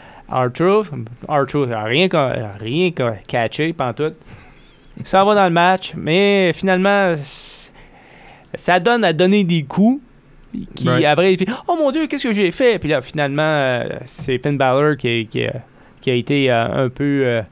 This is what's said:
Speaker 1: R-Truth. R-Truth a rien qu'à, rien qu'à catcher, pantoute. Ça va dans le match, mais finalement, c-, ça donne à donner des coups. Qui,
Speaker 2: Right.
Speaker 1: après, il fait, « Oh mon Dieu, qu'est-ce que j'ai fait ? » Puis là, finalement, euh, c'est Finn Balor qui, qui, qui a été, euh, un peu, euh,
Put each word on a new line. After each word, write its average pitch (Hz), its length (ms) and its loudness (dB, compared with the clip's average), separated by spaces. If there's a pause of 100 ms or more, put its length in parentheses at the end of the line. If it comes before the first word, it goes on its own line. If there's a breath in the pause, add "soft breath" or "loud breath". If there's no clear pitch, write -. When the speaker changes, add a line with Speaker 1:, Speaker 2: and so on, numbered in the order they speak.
(460 loud breath)
Speaker 1:
R-Truth. 180 460 0 (360)
R-Truth 139 440 0
a 107 120 -4
rien 139 240 2
qu'à, 123 520 -2
rien 151 320 -2
qu'à 120 220 -2 (140)
catcher, 131 460 -2
pantoute. 143 400 -4 (920 loud breath)
Ça 190 180 4
va 208 120 4
dans 196 100 6
le 180 60 2
match, 180 460 2
mais 185 560 2
finalement, 190 640 2
c-, - 560 -14 (840 loud breath)
ça 180 260 2
donne 233 240 2
à 170 100 2
donner 190 300 4
des 170 200 0
coups. 220 380 2 (720)
Qui, 139 120 -4
Speaker 2:
Right. - 180 2
Speaker 1:
après, 170 280 4
il 180 60 2
fait, « 185 80 0 (200 loud breath)
Oh 349 120 0
mon 285 120 2
Dieu, 302 160 -2
qu'est-ce 285 160 -6
que 240 100 0
j'ai 196 180 2
fait ? » 240 280 2
Puis 147 100 -4
là, 143 120 0
finalement, 143 400 -4
euh, 139 420 0 (220)
c'est - 320 -6
Finn 143 200 -2
Balor 135 400 2
qui, 117 300 -2
qui, 117 180 -4 (560 soft breath)
qui 131 100 -2
a - 20 2
été, 131 380 2
euh, 120 340 0
un 123 40 -2
peu, 139 340 -2
euh, 120 180 0 (100)